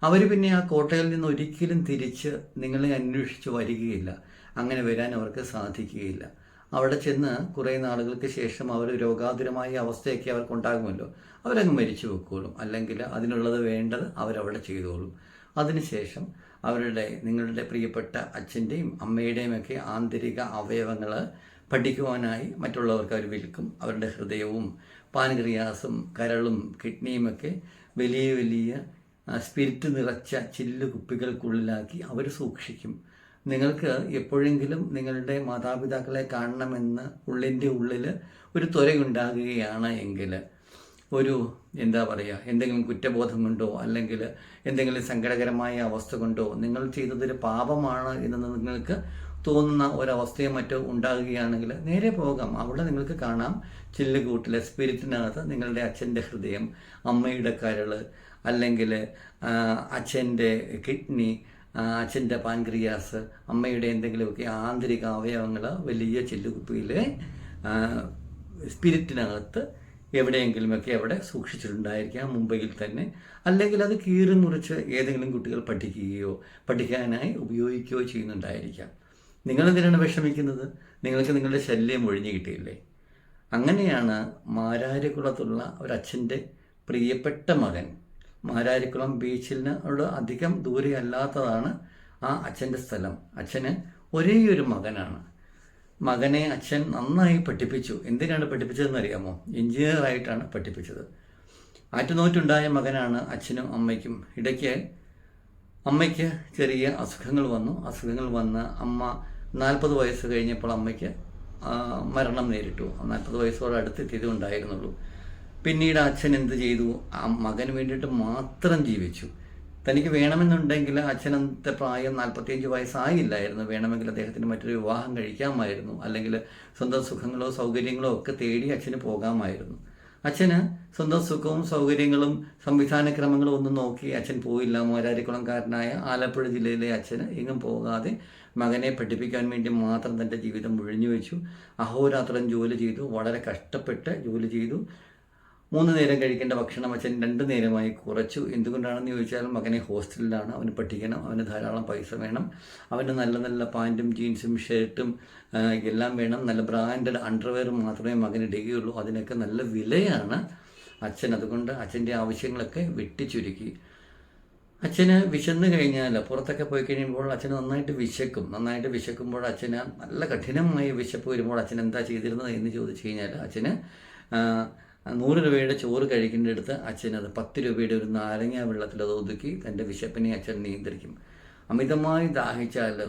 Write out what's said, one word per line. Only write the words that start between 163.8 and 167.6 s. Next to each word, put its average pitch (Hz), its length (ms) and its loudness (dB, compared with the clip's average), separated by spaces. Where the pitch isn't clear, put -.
അച്ഛന് 185 320 8
വിശന്ന് 165 400 4
കഴിഞ്ഞാൽ, 135 400 4
പുറത്തൊക്കെ 135 420 -2
പോയി 135 160 2
കഴിയുമ്പോൾ 135 480 0
അച്ഛന് 139 240 -2